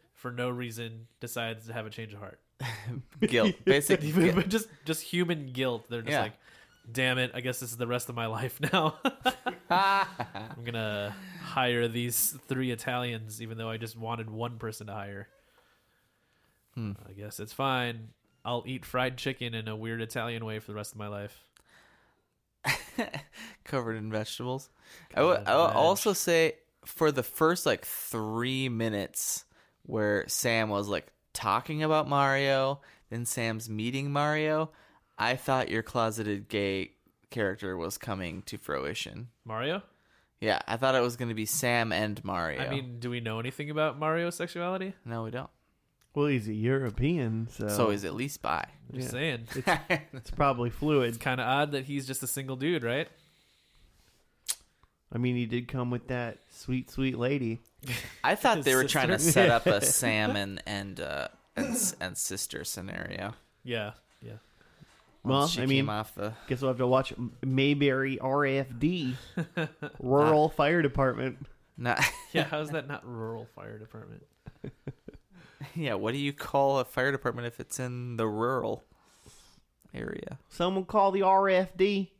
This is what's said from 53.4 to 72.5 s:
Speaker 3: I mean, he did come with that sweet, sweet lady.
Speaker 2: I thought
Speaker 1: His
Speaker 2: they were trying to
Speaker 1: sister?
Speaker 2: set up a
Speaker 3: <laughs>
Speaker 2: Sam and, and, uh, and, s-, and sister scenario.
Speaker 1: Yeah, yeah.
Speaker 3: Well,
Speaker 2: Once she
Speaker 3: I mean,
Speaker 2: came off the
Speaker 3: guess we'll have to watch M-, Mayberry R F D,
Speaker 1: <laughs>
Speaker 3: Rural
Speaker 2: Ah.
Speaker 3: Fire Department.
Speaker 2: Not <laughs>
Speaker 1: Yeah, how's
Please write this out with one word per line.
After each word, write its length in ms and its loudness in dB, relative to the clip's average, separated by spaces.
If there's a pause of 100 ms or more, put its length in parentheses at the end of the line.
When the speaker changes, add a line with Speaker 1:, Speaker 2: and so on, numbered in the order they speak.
Speaker 3:
I 40 -2
mean, 180 2
he 100 0
did 220 -4
come 220 -4
with 180 -4
that 300 -4 (120)
sweet, 400 -4
sweet 280 -2
lady. 420 0 (640)
Speaker 2:
I 100 4
thought 240 4
Speaker 1:
His 80 -4
Speaker 2:
they 80 6
were 100 6
trying 240 2
to 100 4
Speaker 1:
sister? 140 6
Speaker 2:
set 180 8
up 160 4
a 140 6
Speaker 3:
<laughs> 40 -2
Speaker 2:
Sam 520 4
and, 300 -4
and, 340 -6
uh, 280 -6 (280)
and, 100 -2
s-, 340 -2
and 160 -6
sister 480 -6
scenario. 680 -6 (280)
Speaker 1:
Yeah, 300 -4 (300)
yeah. 100 -14 (920)
Speaker 3:
Well, 180 4
Speaker 2:
Once 120 4
she 100 0
Speaker 3:
I 40 2
mean, 140 4
Speaker 2:
came 100 0
off 240 -4
the 180 -4 (160)
Speaker 3:
guess 140 -2
we'll 80 2
have 80 -2
to 80 2
watch 260 4
M-, 200 -8 (120)
Mayberry 720 4
R 280 2
F 200 2 (120)
D, 360 2 (420)
Speaker 1:
<laughs> 440 -6
Speaker 3:
Rural 520 6
Speaker 2:
Ah. 40 -12
Speaker 3:
Fire 260 4
Department. 640 0 (300)
Speaker 2:
Not 260 2 (160)
<laughs> 140 -18
Speaker 1:
Yeah, 120 2
how's 260 -4